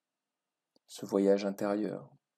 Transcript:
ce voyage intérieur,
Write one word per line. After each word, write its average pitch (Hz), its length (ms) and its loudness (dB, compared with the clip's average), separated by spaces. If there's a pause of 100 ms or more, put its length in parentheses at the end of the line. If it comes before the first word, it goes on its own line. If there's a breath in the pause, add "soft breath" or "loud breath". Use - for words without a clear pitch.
(880)
ce - 180 -14
voyage 101 400 4
intérieur, 101 640 -4 (280)